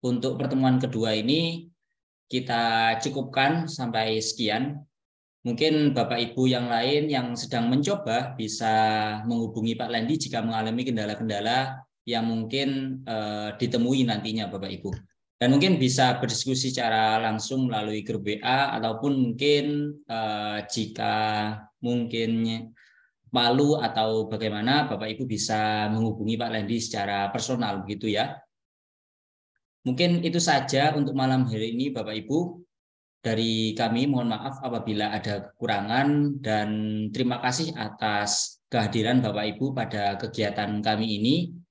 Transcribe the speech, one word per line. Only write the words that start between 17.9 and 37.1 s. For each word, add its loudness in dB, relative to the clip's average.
grup -4
W -2
A 0
ataupun 0
mungkin, 2
eh, -2
jika -2
mungkin -2
malu 4
atau 0
bagaimana, 0
Bapak -6
Ibu -6
bisa 0
menghubungi 0
Pak -2
Lendi -2
secara -2
personal -2
begitu -4
ya. -2
Mungkin 2
itu 0
saja 2
untuk 0
malam 4
hari -2
ini -2
Bapak -6
Ibu. -2
Dari 0
kami 2
mohon 2
maaf -6
apabila -2
ada -4
kekurangan 0
dan 0